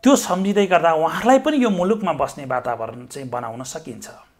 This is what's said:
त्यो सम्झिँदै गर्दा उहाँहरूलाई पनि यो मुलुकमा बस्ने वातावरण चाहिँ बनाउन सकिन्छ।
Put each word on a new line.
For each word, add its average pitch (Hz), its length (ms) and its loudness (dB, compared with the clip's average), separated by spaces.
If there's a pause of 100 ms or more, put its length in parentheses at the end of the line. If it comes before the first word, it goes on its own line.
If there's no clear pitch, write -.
त्यो 269 120 8
सम्झिँदै 196 500 0
गर्दा 170 280 4
उहाँहरूलाई 180 460 2
पनि 294 240 0
यो 233 60 2
मुलुकमा 185 440 0
बस्ने 143 320 -4
वातावरण 120 600 -6
चाहिँ 131 240 -14
बनाउन 120 340 -8
सकिन्छ। 131 460 -14 (300)